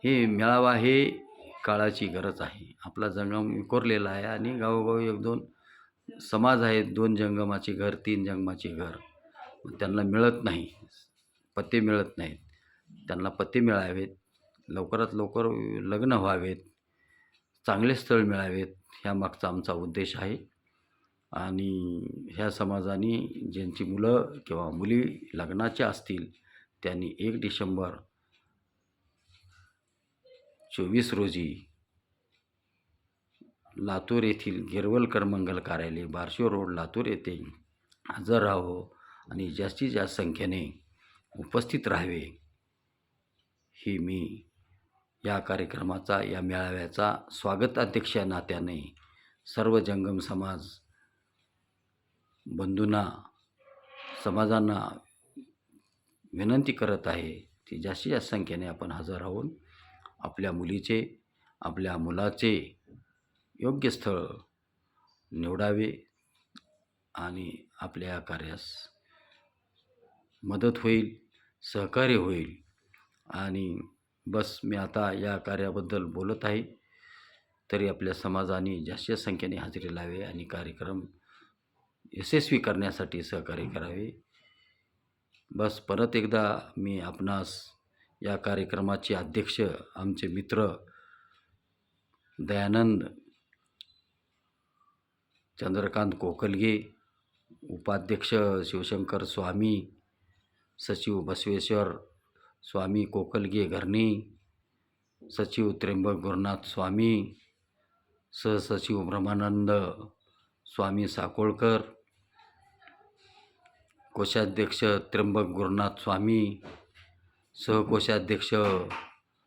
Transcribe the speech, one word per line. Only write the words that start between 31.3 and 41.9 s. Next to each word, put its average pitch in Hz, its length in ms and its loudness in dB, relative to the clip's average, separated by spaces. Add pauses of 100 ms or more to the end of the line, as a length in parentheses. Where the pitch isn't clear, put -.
लातूर 101 460 0
येथील 104 440 -2
गिरवलकर 104 580 2
मंगल 92 340 0
कार्यालय, 82 460 -4
बारशिव 87 440 -2
रोड, 98 260 0
लातूर 85 320 -4
येथे 90 380 -4 (640)
हजर 110 320 2
राहावं 90 460 0 (420)
आणि 90 200 -6
जास्तीत 98 400 -2
जास्त 98 260 0
संख्येने 90 680 -2 (540)
उपस्थित - 500 -2
राहावे, 90 320 0 (1500)